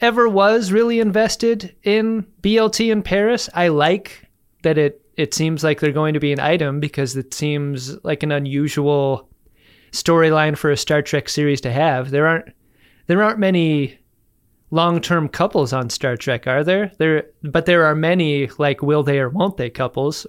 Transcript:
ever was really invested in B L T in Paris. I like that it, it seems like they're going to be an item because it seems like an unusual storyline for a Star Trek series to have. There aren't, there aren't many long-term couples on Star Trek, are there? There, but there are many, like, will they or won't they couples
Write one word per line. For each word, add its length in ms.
ever 260
was 460
really 260
invested 720
in 420
B 160
L 120
T 220
in 100
Paris. 520
I 160
like 580
that 140
it, 240
it 180
seems 300
like 160
they're 140
going 220
to 40
be 140
an 80
item 400
because 340
it 180
seems 680
like 200
an 100
unusual 960
storyline 640
for 140
a 60
Star 240
Trek 280
series 320
to 100
have. 400
There 160
aren't, 260
there 160
aren't 160
many 580
long-term 580
couples 420
on 180
Star 280
Trek, 300
are 160
there? 340
There, 300
but 240
there 180
are 100
many, 520
like, 240
will 220
they 160
or 100
won't 280
they 120
couples 600